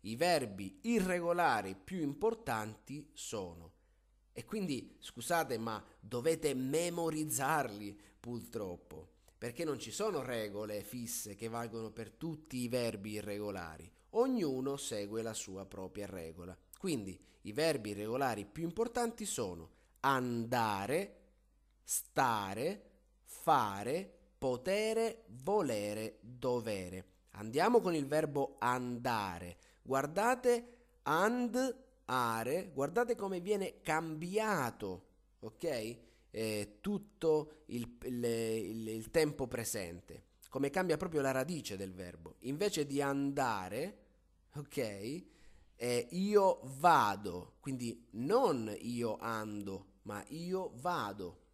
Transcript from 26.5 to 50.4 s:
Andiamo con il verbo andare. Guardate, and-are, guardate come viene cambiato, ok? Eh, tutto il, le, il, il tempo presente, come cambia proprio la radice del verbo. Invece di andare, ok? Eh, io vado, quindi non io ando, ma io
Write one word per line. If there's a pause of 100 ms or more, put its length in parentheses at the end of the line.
Andiamo
con
il
verbo
andare. (260)
Guardate, (260)
and-are,
guardate
come
viene
cambiato, (340)
ok? (340)
Eh,
tutto
il,
le,
il,
il
tempo
presente, (220)
come
cambia
proprio
la
radice
del
verbo.
Invece
di
andare, (560)
ok? (520)
Eh,
io (180)
vado,
quindi
non
io
ando, (160)
ma
io